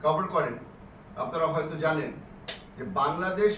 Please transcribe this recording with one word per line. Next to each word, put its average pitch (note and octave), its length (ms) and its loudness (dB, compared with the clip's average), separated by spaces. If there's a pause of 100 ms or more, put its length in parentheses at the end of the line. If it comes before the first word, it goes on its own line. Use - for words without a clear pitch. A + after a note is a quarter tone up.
কভার D3+ 260 4
করেন, - 260 0 (640)
আপনারা D#3+ 300 0
হয়তো D#3 300 0
জানেন D3+ 360 0 (640)
যে - 60 -6
বাংলাদেশ F#3+ 720 2